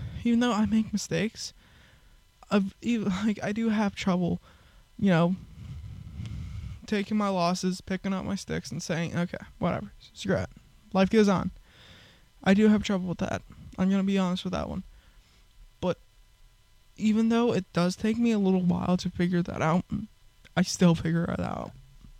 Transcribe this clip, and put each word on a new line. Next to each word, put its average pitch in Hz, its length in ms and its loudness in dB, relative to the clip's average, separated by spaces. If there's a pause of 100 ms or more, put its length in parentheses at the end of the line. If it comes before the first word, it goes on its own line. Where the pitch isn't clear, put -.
(240)
Even 233 160 4
though 240 140 2
I 214 120 2
make 214 280 0
mistakes, - 600 -4 (960)
I've, 196 320 0
e-, 233 160 0
<laughs> 202 280 -2
like, 214 180 0
I 180 80 -2
do 226 180 -2
have 208 260 0
trouble, 175 460 -2 (560)
you 202 120 2
know, 175 260 4 (1500)
taking 208 320 -2
my 202 120 0
losses, 185 520 0
picking 190 320 -4
up 185 120 -4
my 190 100 -4
sticks, - 360 -8
and 165 120 -8
saying, 165 340 -4
"Okay, 175 200 -4 (220)
whatever, 202 340 -4 (200)
screw 190 220 -2
it. 113 140 -2 (440)
Life 190 160 4
goes 214 200 6
on." 185 220 0 (920)
I 190 100 6
do 214 140 6
have 214 160 6
trouble 185 240 -2
with 170 120 -6
that. - 220 -4 (360)
I'm 185 120 2
gonna 196 140 2
be 196 140 2
honest 180 260 0
with 185 100 -6
that - 160 -4
one. 190 140 -8 (960)
But 180 180 -2 (1000)
even 220 320 2
though 233 240 4
it - 180 -2
does 180 240 0
take 220 220 0
me 233 140 2
a 214 80 2
little 190 220 4
while 180 360 2
to 180 120 -4
figure 175 320 0
that - 200 -4
out, 160 240 2 (720)
I 170 80 4
still 175 300 4
figure 165 300 0
it - 160 -2
out. - 320 -6 (480)